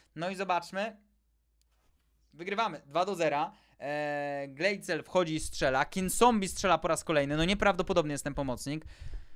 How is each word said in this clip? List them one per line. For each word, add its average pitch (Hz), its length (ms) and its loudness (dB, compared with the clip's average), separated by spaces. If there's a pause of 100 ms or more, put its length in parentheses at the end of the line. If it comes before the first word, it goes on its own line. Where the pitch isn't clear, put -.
(160)
No 170 140 -4
i 196 60 -6
zobaczmy. 185 640 -2 (1400)
Wygrywamy 185 520 -4
dwa 160 200 0
do 196 100 -2
zera. 160 360 2 (280)
E, 143 680 -4
Glejcel 160 560 -2
wchodzi 170 320 0
i 151 40 -2
strzela. 139 460 2
Kinsombi 202 640 4
strzela 175 300 2
po 170 100 -2
raz 160 160 0
kolejny. 147 340 2
No 165 80 2
nieprawdopodobny 180 680 2
jest 139 100 -6
ten 143 100 -4
pomocnik. 139 520 -6 (500)